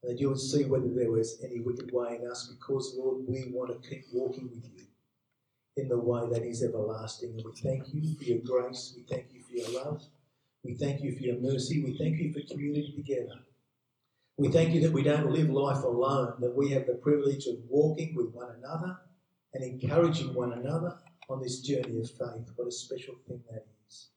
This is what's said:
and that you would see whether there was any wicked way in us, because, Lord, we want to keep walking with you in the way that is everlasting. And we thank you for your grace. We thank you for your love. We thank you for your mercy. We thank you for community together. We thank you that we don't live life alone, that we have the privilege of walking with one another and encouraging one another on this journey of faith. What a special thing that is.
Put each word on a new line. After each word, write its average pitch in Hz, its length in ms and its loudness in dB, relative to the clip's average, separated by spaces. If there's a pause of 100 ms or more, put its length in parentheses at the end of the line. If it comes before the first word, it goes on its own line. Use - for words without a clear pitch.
and 123 80 -4
that 123 100 -2
you 139 80 4
would 135 120 2
see 147 240 4
whether 127 240 4
there 117 240 2
was 113 300 2
any 123 180 -6
wicked 123 320 -4
way 120 240 0
in 120 120 -6
us, 120 200 -10
because, 123 480 -4
Lord, 131 300 -2
we 127 260 -2
want 127 180 -4
to - 180 -10
keep 131 240 -12
walking 127 380 -4
with 117 140 -14
you - 240 -20 (880)
in 131 120 -4
the 120 100 2
way 120 300 0
that 117 140 0
is 117 220 -4
everlasting. 110 680 -4
And 110 140 -10
we 113 80 -14 (100)
thank 135 320 -4
you 156 220 -2
for 139 80 -12
your 117 160 0
grace. 123 560 -2
We - 80 -18
thank - 280 -6
you - 100 -20
for - 100 -20
your 120 320 -4
love. 151 180 -6 (600)
We 127 100 -6
thank 139 280 -2
you 135 120 -2
for - 80 -8
your 123 160 0
mercy. 135 460 0
We 127 120 -4
thank 160 220 0
you 170 140 0
for 147 80 -6 (120)
community 147 440 -2
together. 127 480 -4 (920)
We 147 100 4
thank 165 260 8
you 160 60 6
that 156 120 6
we 135 120 4
don't 147 260 6
live 160 200 4
life 135 340 2
alone, 123 560 2
that 123 160 0
we 139 140 4
have 131 160 2
the 123 80 2
privilege 143 520 2
of 117 220 -4
walking 156 480 4
with 113 160 0
one 123 240 -12
another 160 420 -8 (560)
and 131 80 -6
encouraging 131 720 4
one 123 180 0
another 147 460 -2 (300)
on 131 140 -4
this 127 180 -4
journey 123 400 0
of 117 80 -4
faith. 117 480 -8
What 123 120 -4
a 123 40 -6
special - 440 -10 (100)
thing 123 240 -10
that 110 160 -12 (200)
is. - 300 -20